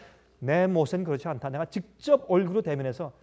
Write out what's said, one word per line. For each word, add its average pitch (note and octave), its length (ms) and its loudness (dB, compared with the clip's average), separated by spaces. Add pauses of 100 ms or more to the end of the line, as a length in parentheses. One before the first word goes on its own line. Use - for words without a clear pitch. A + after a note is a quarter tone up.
(400)
내 D#3+ 260 2
모세는 F3+ 380 0
그렇지 D3+ 240 -4
않다. C#3 220 -6
내가 D3 160 -4
직접 - 600 0
얼굴로 F#3+ 340 2
대면해서 C3+ 500 -4 (100)